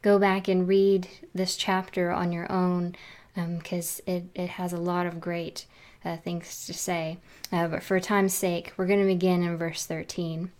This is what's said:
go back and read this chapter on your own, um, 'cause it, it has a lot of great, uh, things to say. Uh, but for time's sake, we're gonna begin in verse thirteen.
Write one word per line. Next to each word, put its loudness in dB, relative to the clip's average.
go 8
back 4
and 4
read 6
this 0
chapter 0
on 0
your -6
own, 0
um, -4
'cause -6
it, -2
it -4
has -6
a -4
lot 0
of -6
great, -6
uh, -6
things -8
to -10
say. -4
Uh, 2
but -4
for 2
time's 2
sake, -2
we're -2
gonna 4
begin 4
in -2
verse -6
thirteen. -6